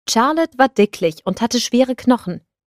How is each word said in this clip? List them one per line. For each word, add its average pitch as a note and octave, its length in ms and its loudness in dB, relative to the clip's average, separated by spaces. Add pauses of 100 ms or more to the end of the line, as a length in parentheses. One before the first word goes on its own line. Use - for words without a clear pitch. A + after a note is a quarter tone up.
Charlotte D#4 500 0
war C4 100 4
dicklich F#3 560 -2
und F#3 160 -4
hatte A#3 200 -2
schwere B3+ 340 0
Knochen. G#3+ 460 -2 (360)